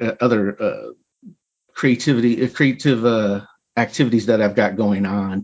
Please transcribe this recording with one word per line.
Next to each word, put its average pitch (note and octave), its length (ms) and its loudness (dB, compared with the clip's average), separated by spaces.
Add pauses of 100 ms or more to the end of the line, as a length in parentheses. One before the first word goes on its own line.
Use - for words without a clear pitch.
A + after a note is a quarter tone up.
uh, A2+ 180 -4
other, G#2+ 420 0
uh, A1+ 300 -6 (840)
creativity, A#2+ 680 2
uh, B2+ 60 -2
creative, C3 560 0
uh, G#2+ 400 0 (300)
activities A#2 520 0
that A2 120 2
I've G2+ 160 2
got G2+ 200 0
going G2+ 300 0
on G2 380 -4